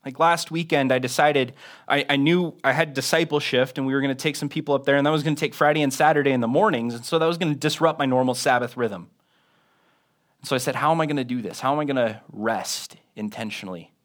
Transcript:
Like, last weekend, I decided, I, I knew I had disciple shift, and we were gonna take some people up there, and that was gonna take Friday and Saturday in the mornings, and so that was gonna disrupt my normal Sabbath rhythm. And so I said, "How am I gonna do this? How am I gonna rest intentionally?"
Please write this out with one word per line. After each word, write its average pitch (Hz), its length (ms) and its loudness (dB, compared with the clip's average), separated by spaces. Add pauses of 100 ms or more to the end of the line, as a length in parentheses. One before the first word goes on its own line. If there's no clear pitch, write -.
Like, 131 80 -12
last 165 320 2
weekend, 160 420 0
I 131 60 4
decided, 135 560 2 (340)
I, 139 220 0
I 143 60 2
knew 160 480 2
I 139 80 2
had 147 240 0
disciple 160 440 0
shift, 131 380 0
and 135 80 -2
we 131 80 0
were 139 80 0
gonna 135 140 -2
take 143 200 -4
some 143 140 -6
people 151 240 -2
up 135 120 0
there, 139 100 4
and 143 100 2
that 151 60 4
was 156 100 2
gonna 147 140 -2
take 147 180 -4
Friday 151 300 2
and 135 100 0
Saturday 147 380 4
in 127 80 2
the 123 80 0
mornings, 123 480 2
and 120 100 -12
so 165 140 0
that 160 80 2
was 170 100 0
gonna 165 160 0
disrupt 156 460 0
my 139 80 0
normal 127 260 0
Sabbath 123 420 0
rhythm. 101 320 -4 (1300)
And - 80 -16
so 139 80 0
I - 20 0
said, 127 160 -2
"How 127 160 0
am 165 100 2
I 156 60 0
gonna 147 180 -2
do 123 200 -6
this? 160 160 -10
How 135 140 0
am 151 60 0
I 151 60 -2
gonna 120 460 -2
rest 104 640 -6 (200)
intentionally?" 104 760 -10 (120)